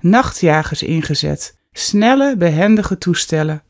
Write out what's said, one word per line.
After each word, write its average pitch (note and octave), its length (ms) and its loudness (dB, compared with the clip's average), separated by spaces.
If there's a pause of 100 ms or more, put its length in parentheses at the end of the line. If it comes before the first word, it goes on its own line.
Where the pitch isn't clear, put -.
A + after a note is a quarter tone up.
nachtjagers E3+ 800 0
ingezet, D3+ 720 -4 (160)
snelle, C4 640 2
behendige F#3 640 2
toestellen. D#3 720 -2